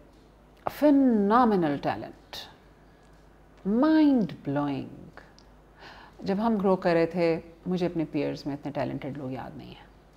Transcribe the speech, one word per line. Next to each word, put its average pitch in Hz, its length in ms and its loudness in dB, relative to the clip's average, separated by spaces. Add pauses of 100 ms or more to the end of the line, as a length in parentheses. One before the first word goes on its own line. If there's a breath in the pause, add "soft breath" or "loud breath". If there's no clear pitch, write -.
(680)
Phenomenal 220 1120 4
talent, 143 540 -8 (1300)
mind 277 600 4 (220)
blowing। 139 500 -4 (1200 loud breath)
जब 190 160 -2
हम 226 180 0
ग्रो 190 180 4
कर 185 180 0
रहे 165 140 4
थे, 170 360 0 (240)
मुझे 180 180 -2
अपने 170 200 -2
पीयर्स 143 420 -4
में 139 60 -6
इतने 143 180 -10
टैलेंटेड 135 460 -6
लोग 131 160 -10
याद 131 240 -12
नहीं 117 120 -16
हैं, - 160 -20 (320)